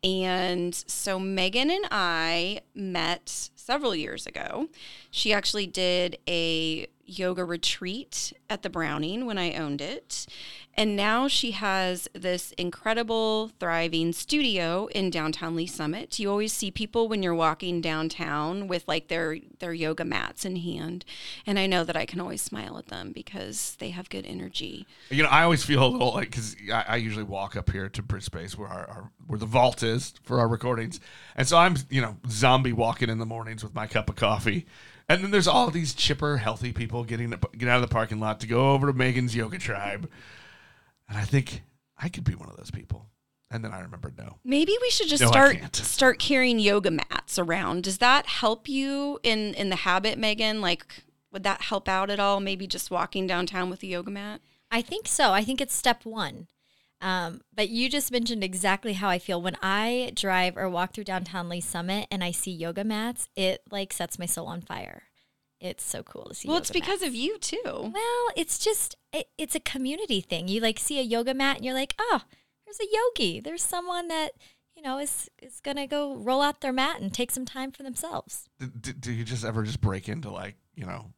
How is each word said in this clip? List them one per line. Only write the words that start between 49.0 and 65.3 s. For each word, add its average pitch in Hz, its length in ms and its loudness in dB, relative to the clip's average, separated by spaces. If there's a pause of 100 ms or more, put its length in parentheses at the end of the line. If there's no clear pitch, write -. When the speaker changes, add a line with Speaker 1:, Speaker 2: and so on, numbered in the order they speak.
Speaker 1:
in, 214 320 2
in 196 140 0
the 185 60 2
habit, 196 420 2
Megan? 214 440 0
Like, - 420 -2 (300)
would 196 100 -8
that 196 200 0
help 196 260 -2
out 190 200 0
at 202 120 0
all? 202 180 4
Maybe 196 260 -4
just 185 260 -6
walking 185 360 0
downtown 180 420 0
with 185 140 -10
a 196 40 -10
yoga 185 220 -6
mat? 202 300 -10 (320)
Speaker 3:
I 233 100 2
think 381 260 -6
so. 233 260 6
I 208 100 6
think 262 160 -2
it's 269 160 -2
step 240 300 2
one. 170 420 -8 (540)
Um, 180 400 -2 (120)
but 208 160 2
you 240 200 2
just 277 220 0
mentioned 233 320 0
exactly 196 500 0
how 190 160 0
I 180 100 2
feel. 175 220 -2
When 180 200 -2
I 233 540 0
drive 185 400 2
or 185 140 -2
walk 180 240 -2
through 208 120 -8
downtown 185 440 -4
Lee 175 100 -6
Summit 185 520 -4
and 196 120 -2
I 175 80 -2
see 185 200 -4
yoga 170 320 -4
mats, 220 520 -2
it, 185 260 0 (100)
like, 196 200 -6
sets - 280 -6
my 175 80 -6
soul 165 200 -4
on 170 140 -8
fire. - 420 -12 (560)